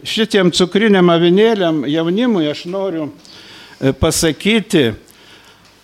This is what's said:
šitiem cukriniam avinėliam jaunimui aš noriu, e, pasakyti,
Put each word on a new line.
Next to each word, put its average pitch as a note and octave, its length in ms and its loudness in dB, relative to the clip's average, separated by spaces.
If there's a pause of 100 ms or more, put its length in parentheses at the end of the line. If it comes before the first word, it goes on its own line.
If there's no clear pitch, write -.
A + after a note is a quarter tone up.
šitiem G3+ 480 0
cukriniam F#3 560 2
avinėliam F3 760 2
jaunimui E3+ 640 -2
aš D3 200 -10
noriu, F3+ 400 -6 (720)
e, C3+ 120 0
pasakyti, E3 1000 0 (920)